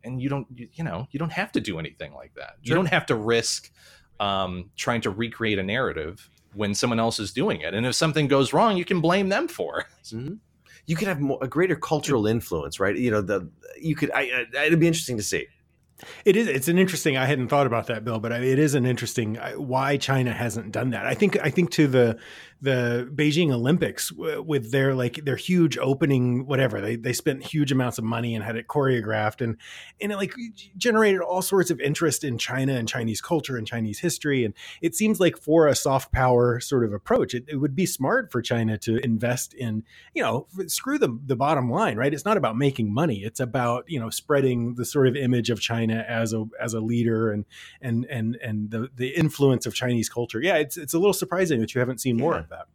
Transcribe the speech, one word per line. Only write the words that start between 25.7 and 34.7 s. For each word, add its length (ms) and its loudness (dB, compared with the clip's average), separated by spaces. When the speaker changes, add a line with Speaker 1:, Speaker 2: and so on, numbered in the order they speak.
Speaker 3:
opening, 680 2
whatever, 340 0
they, 160 -2
they 160 -4
spent 320 -2
huge 280 0
amounts 260 0
of 60 -6
money 320 -2
and 80 -6
had 120 -6
it 120 -8
choreographed 720 0
and, 160 -2
and 120 -4
it, 40 -4
like, 200 -6
g-, 400 -14
generated 440 4
all 220 -2
sorts 280 2
of 100 -2
interest 420 0
in 160 -4
China 360 -2
and 140 -2
Chinese 320 -4
culture 360 -2
and 100 -6
Chinese 320 -4
history. 460 0
And 100 -2